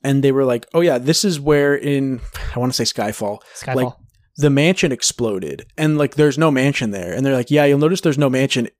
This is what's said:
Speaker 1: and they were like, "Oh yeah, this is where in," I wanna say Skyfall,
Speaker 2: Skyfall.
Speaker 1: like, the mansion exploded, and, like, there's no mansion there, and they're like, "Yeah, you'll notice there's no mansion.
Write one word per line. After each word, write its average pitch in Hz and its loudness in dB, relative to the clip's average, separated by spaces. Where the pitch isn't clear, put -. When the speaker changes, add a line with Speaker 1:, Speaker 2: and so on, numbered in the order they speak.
Speaker 1:
and 139 0
they 139 4
were 135 2
like, 120 0
"Oh 165 0
yeah, 165 2
this 143 0
is 175 -2
where 143 2
in," 135 -2
I 123 -6
wanna 127 -2
say 117 -2
Skyfall, 107 -6
Speaker 2:
Skyfall. 131 -6
Speaker 1:
like, 127 -2
the 147 2
mansion 151 2
exploded, 95 -4
and, 151 0
like, 143 0
there's 147 2
no 160 2
mansion 131 0
there, 92 -8
and 127 -2
they're 135 2
like, 123 -2
"Yeah, 147 4
you'll 143 4
notice 165 2
there's 151 0
no 143 2
mansion. 131 0